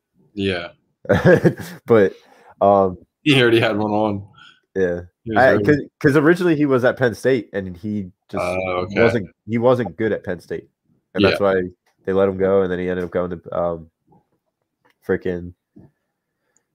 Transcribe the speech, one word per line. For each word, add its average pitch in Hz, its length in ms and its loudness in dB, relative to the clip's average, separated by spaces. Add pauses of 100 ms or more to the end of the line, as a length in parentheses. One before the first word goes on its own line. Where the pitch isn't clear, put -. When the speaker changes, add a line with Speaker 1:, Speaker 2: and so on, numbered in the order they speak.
(340)
Speaker 1:
Yeah. 92 360 -6 (400)
Speaker 2:
<laughs> 160 400 4 (360)
But, 107 280 4 (480)
um, 98 360 4 (260)
Speaker 1:
He 139 180 4
already 117 180 4
had 113 180 0
one 107 140 -4
on. 104 340 -2 (480)
Speaker 2:
yeah. 87 280 -2 (240)
Speaker 1:
He 113 60 -10
was 107 120 -4
Speaker 2:
I, 131 100 6
Speaker 1:
ready. 104 120 0
Speaker 2:
'cause, 147 160 2 (180)
'cause 139 160 2
originally 170 400 2
he 147 120 0
was 127 180 2
at 120 120 2
Penn 120 180 0
State, 123 360 -2
and 95 240 -8
he 104 360 -8 (180)
just 95 160 -8
Speaker 1:
Oh, 90 400 -4
okay. 98 160 -2
Speaker 2:
wasn't, 117 280 0 (160)
he 110 120 -4
wasn't 117 400 0
good 110 160 -2
at 85 100 -6
Penn 90 160 -8
State, - 300 -12 (460)
and 104 100 0
that's 87 160 0
Speaker 1:
Yeah. 98 140 2
Speaker 2:
why 92 60 0 (440)
they 95 80 -4
let 98 160 2
him 95 80 -4
go, 95 240 2
and 90 100 -2
then 90 80 -4
he 90 80 -6
ended 90 160 -4
up 85 80 -10
going 90 200 -4
to, 87 260 -12
um, 85 320 -6 (1160)
frickin', 87 480 -6 (1200)